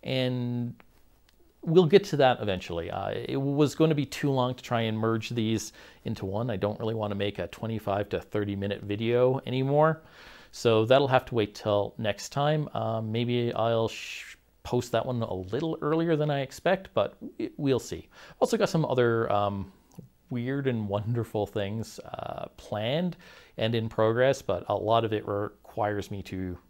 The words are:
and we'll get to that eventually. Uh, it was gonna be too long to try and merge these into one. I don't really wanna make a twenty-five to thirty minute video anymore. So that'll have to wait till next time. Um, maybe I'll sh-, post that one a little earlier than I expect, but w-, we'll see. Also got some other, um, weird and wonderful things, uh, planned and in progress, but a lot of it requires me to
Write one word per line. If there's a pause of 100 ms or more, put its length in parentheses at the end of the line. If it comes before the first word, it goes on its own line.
and (880)
we'll
get
to
that
eventually.
Uh,
it
was
gonna
be
too
long
to
try
and
merge
these (320)
into
one.
I
don't
really
wanna
make
a
twenty-five
to
thirty
minute
video
anymore. (480)
So
that'll
have
to
wait
till
next
time.
Um,
maybe
I'll
sh-, (240)
post
that
one
a
little
earlier
than
I
expect,
but
w-,
we'll
see. (320)
Also
got
some
other,
um, (580)
weird
and
wonderful
things,
uh, (100)
planned (400)
and
in
progress,
but
a
lot
of
it
requires
me
to (120)